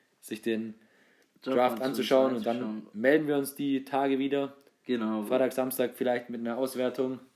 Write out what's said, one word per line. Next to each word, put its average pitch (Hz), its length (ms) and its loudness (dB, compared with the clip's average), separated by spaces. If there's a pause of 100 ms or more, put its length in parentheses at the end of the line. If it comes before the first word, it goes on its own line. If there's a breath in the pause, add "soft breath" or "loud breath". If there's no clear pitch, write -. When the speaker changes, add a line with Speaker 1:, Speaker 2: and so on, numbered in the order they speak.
(200 soft breath)
Speaker 1:
sich - 220 -10
den 113 320 -2 (680 soft breath)
Speaker 2:
Draft 131 140 0
Speaker 1:
Draft 123 260 2
anzuschauen 131 520 4
Speaker 2:
anzuschauen, - 20 -2
Speaker 1:
und 110 100 -4
dann 117 100 0 (180)
Speaker 2:
anzuschauen. 107 260 -12
Speaker 1:
melden 147 280 4
wir 147 100 2
uns 139 160 -4
die 135 300 -2
Tage 135 340 0
wieder. 139 380 -2 (300)
Speaker 2:
Genau. 110 360 -2
Speaker 1:
Freitag, 127 300 2
Samstag 127 420 -2
vielleicht 123 360 -2
mit 117 100 -8
einer 117 180 -4
Auswertung. 127 640 -2 (160)